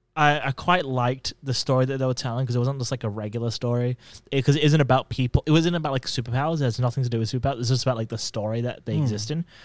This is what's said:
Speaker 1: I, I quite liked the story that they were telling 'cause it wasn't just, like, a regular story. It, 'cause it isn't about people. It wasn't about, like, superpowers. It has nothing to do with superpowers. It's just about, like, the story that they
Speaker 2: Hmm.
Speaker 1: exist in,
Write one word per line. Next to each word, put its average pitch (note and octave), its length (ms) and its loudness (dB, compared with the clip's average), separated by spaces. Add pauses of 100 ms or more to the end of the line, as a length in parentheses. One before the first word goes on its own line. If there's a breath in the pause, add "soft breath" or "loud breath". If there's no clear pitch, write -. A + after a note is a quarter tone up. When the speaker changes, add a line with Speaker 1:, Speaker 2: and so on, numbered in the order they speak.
(160)
Speaker 1:
I, D3 320 4
I C3+ 40 0
quite F3+ 320 2
liked B2+ 480 -2 (100)
the C3+ 120 -2
story C3 320 2
that C3+ 120 -4
they C3 80 0
were B2+ 80 0
telling B2 320 -4
'cause A#2+ 80 -2
it B2 60 2
wasn't C3+ 180 -2
just, A#2+ 140 -6
like, B2 100 -6
a A2+ 60 -4
regular G#2+ 420 -4
story. B2 460 -2 (340 loud breath)
It, C#3 140 2
'cause C#3+ 100 6
it D3 80 0
isn't D3+ 180 6
about B2+ 280 2
people. - 380 0
It D#3 40 2
wasn't E3 240 4
about, D#3 180 -2
like, C3 140 -2
superpowers. C3+ 540 -2
It C#3 40 0
has A#2 140 0
nothing B2 240 0
to B2 80 0
do A#2 80 0
with A2+ 120 0
superpowers. B2+ 300 0
It's A#2+ 100 -2
just B2+ 120 2
about, B2 140 2
like, A2+ 140 -4
the A2+ 80 -4
story A2 420 -4
that A#2+ 260 -6
they D3+ 100 -2
Speaker 2:
Hmm. D3+ 60 2
Speaker 1:
exist G#2+ 300 -2
in, E3+ 120 -2 (200 loud breath)